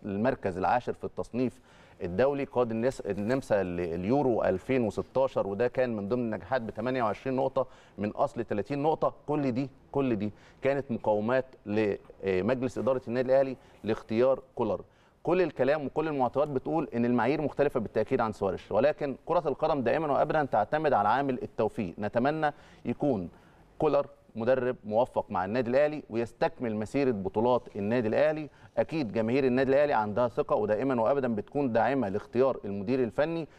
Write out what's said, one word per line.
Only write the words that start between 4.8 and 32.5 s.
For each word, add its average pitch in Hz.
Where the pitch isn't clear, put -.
وستاشر، 110
وده 101
كان 123
من 101
ضمن 123
النجاحات 113
بتمانية 117
وعشرين 113
نقطة 131
من 104
أصل 123
تلاتين 131
نقطة. 151
كل 143
دي، 127
كل 131
دي 101
كانت 135
مقاومات 110
لمجلس 104
إدارة 123
النادي 120
الأهلي 135
لاختيار 113
كولر. 101
كل 180
الكلام 143
وكل 156
المعطيات 139
بتقول 147
إن 120
المعايير 123
مختلفة 143
بالتأكيد 110
عن 110
سواريش، 95
ولكن 135
كرة 165
القدم 147
دائمًا 139
وأبدًا 143
تعتمد 127
على 104
عامل 127
التوفيق. 107
نتمنى 143
يكون 120
كولر 143
مدرب 123
موفق 107
مع 92
النادي 113
الأهلي 147
ويستكمل 117
مسيرة 127
بطولات 110
النادي 107
الأهلي. 147
أكيد 117
جماهير 113
النادي 127
الأهلي 143
عندها 110
ثقة 147
ودائمًا 113
وأبدًا 123
بتكون 131
داعمة 117
لاختيار 117